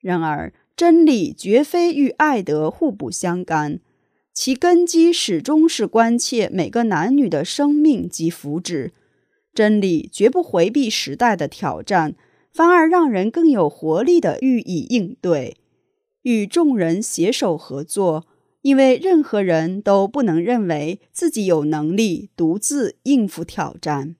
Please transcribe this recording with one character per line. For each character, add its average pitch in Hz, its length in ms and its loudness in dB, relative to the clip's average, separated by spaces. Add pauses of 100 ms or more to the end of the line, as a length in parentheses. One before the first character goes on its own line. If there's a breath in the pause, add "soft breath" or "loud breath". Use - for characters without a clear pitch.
然 175 200 -4
而， 151 320 -6 (240)
真 339 300 6
理 233 260 0
绝 214 300 2
非 349 300 0
与 277 180 0
爱 277 320 0
德 156 280 -2
互 247 220 -4
不 151 180 -10
相 180 340 -6
干， 151 360 -4 (520)
其 - 220 -4
根 349 320 4
基 339 260 4
始 180 300 -2
终 311 260 2
是 233 200 -2
关 233 280 2
切 240 320 -2
每 180 220 -4
个 233 140 0
男 202 320 0
女 269 120 2
的 156 160 -2
生 294 300 0
命 285 340 2
及 165 220 -4
福 151 300 -8
祉。 147 300 -6 (600)
真 214 280 2
理 180 320 -2
绝 214 180 2
不 349 120 -2
回 185 280 0
避 262 180 0
时 - 280 -8
代 233 200 2
的 156 120 -4
挑 131 340 -8
战， 165 320 -2 (380)
反 330 160 2
而 339 200 4
让 330 220 4
人 196 180 0
更 330 220 2
有 190 180 2
活 160 360 -2
力 349 160 4
地 - 200 -2
予 254 200 2
以 175 300 -6
应 214 300 -2
对。 147 360 -2 (640)
与 220 240 -2
众 294 300 0
人 175 260 0
携 185 300 -2
手 202 260 -2
合 139 240 -12
作， 165 460 -4 (320)
因 277 160 2
为 262 200 4
任 339 240 2
何 214 220 -2
人 180 400 -2
都 196 240 2
不 277 160 -4
能 170 180 0
认 214 280 -2
为 160 320 -6 (120)
自 349 160 -2
己 208 180 -4
有 160 180 2
能 151 320 -2
力 185 400 -2
独 165 200 0
自 262 460 -4
应 247 240 2
付 165 180 -8
挑 - 380 -10
战。 147 380 -6